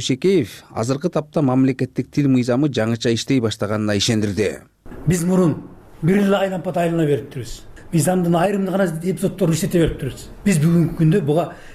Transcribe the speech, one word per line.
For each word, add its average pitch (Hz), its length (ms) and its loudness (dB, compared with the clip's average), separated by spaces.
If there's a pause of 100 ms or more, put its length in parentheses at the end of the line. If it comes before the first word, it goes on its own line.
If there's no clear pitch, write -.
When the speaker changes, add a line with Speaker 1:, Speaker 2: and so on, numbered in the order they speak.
Speaker 1:
Ишекеев 143 680 0
азыркы 131 380 -2
тапта 160 320 -4
мамлекеттик 131 680 0
тил 143 180 0
мыйзамы 127 400 2
жаңыча 117 460 0
иштей 131 260 0
баштаганына 107 560 -2
ишендирди. 101 640 0 (480)
Speaker 2:
Биз 170 180 0
мурун 180 380 2 (400)
бир 185 160 2
эле 196 180 2
айлампада 185 460 -2
айлана 165 240 0
бериптирбиз. - 560 -4 (280)
Мыйзамдын 175 460 2
айрым 196 300 0
гана 190 180 0 (180)
эпизоддорун 180 520 -2
иштете 175 260 0
бериптирбиз. - 480 -4 (160)
Биз 196 180 4
бүгүнкү 170 360 2
күндө 156 280 4
буга 156 200 2 (280)